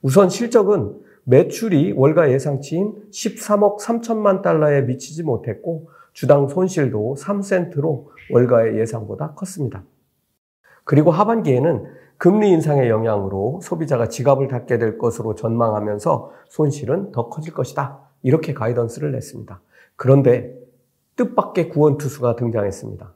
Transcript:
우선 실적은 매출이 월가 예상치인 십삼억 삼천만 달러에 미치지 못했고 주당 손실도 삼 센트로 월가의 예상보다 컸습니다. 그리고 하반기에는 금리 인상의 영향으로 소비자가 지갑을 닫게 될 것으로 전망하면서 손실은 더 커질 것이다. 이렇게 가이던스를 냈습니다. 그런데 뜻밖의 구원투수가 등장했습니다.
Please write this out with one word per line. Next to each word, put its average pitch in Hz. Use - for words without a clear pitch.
우선 165
실적은 202
매출이 170
월가 156
예상치인 147
십삼억 208
삼천만 220
달러에 156
미치지 127
못했고 147
주당 143
손실도 139
삼 202
센트로 160
월가의 117
예상보다 113
컸습니다. 127
그리고 151
하반기에는 160
금리 208
인상의 147
영향으로 110
소비자가 139
지갑을 135
닫게 123
될 110
것으로 113
전망하면서 113
손실은 156
더 120
커질 156
것이다. -
이렇게 143
가이던스를 120
냈습니다. -
그런데 127
뜻밖의 -
구원투수가 139
등장했습니다. 107